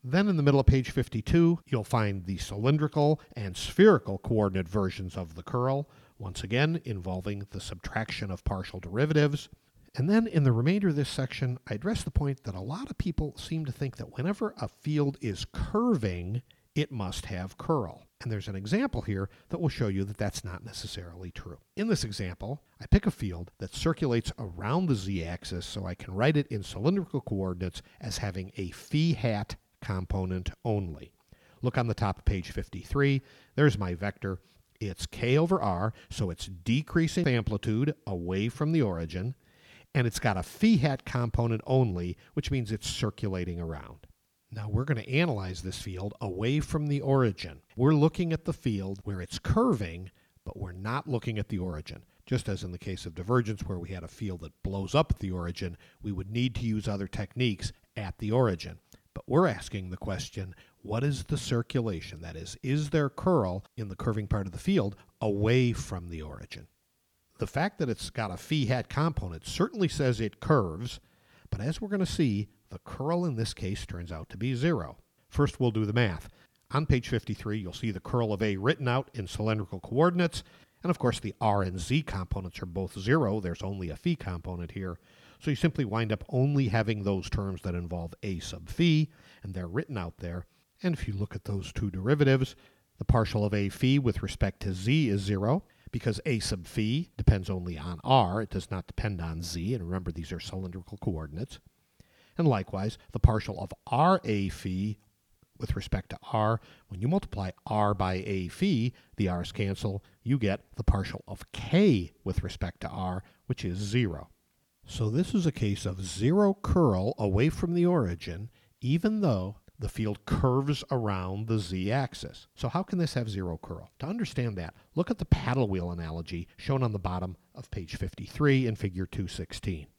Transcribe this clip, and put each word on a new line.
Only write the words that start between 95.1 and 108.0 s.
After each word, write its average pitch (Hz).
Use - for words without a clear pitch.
zero, 104
because 113
A 123
sub 92
phi 117
depends 101
only 90
on 80
R. 110
It 101
does -
not 92
depend 101
on 82
Z, 85
and 104
remember, 90
these 80
are 87
cylindrical 92
coordinates. 78
And 170
likewise, 101
the 110
partial 107
of 95
R 170
A 101
phi 98
with -
respect -
to -
R, 110
when 95
you 113
multiply 107
R 104
by 92